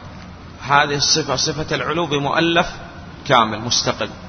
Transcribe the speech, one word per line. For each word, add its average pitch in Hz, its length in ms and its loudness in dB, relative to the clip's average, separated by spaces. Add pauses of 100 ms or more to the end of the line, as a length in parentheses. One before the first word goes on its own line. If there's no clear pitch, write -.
(680)
هذه 143 260 4
الصفة، 143 420 0
صفة 151 400 -2
العلو، 151 300 0
بمؤلف 160 600 2 (640)
كامل 110 320 6
مستقل، 117 480 -2 (200)